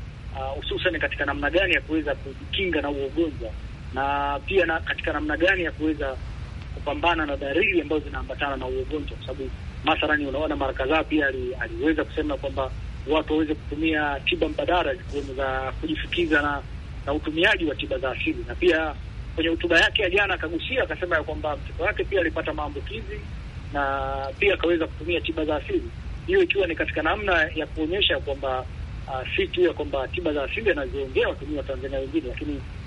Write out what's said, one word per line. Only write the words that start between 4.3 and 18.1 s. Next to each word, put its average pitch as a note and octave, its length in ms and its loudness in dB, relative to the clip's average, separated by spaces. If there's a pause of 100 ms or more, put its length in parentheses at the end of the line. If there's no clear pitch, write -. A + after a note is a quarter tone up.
pia F#3+ 200 4
na E3 140 2
katika - 340 -2
namna D3 240 0
gani F#3 260 4
ya D3+ 80 -2
kuweza C#3+ 440 -2 (600)
kupambana D#3+ 500 2
na C#3 120 -2
dalili D#3 440 2
ambazo D3 240 0
zinaambatana C3+ 520 -4
na C3 80 -4
huo C3 160 -2
ugonjwa, C#3+ 360 -4
kwa - 100 -10
sababu C3 220 -6 (340)
mathalani, D#3 420 4
unaona D3 300 0
mara C3+ 180 0
kadhaa D3 300 4
pia D3+ 240 2
ali-, B2+ 320 -2
aliweza C#3 440 0
kusema D3 340 -2
kwamba C3+ 340 -2 (380)
watu D#3 240 4
waweze D#3 220 4
kutumia D3+ 680 0
tiba E3 240 2
mbadala D3+ 460 2
zikiwemo C#3 380 -6
za C3 380 0 (100)
kujifukiza D#3 600 2
na, C#3+ 200 0 (440)
na C#3+ 80 0
utumiaji E3 520 2
wa C#3 100 2
tiba D3 240 -4
za C3 120 0